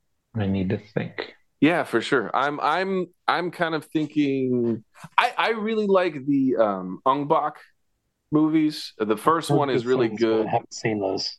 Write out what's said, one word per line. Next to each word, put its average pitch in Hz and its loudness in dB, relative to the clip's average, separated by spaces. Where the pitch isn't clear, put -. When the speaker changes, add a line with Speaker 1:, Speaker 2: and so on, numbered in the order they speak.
Speaker 1:
I 104 -2
need 95 -2
to 107 -2
think. - -8
Speaker 2:
Yeah, 151 4
for 113 0
sure. 107 0
I'm, 143 0
I'm, 180 0
I'm 165 0
kind 165 -2
of 156 -2
thinking, 131 0
I, - 4
I 180 0
really 214 -2
like 185 2
the, 135 2
um, 92 0
Ong 143 0
Bak 151 0
movies. 151 0
The 107 0
first 160 0
Speaker 3:
I've 143 2
heard 143 4
Speaker 2:
one 143 0
is 123 2
Speaker 3:
good 120 -4
Speaker 2:
really 131 2
Speaker 3:
things, 107 -4
but 113 2
I 113 2
Speaker 2:
good. 107 0
Speaker 3:
haven't 117 -4
seen 110 -4
those. 98 -4